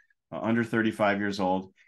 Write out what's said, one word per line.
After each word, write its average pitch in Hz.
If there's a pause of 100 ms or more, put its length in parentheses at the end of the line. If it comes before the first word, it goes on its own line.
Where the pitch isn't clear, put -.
(320)
uh, 85
under 113
thirty-five 110
years 101
old, 95 (160)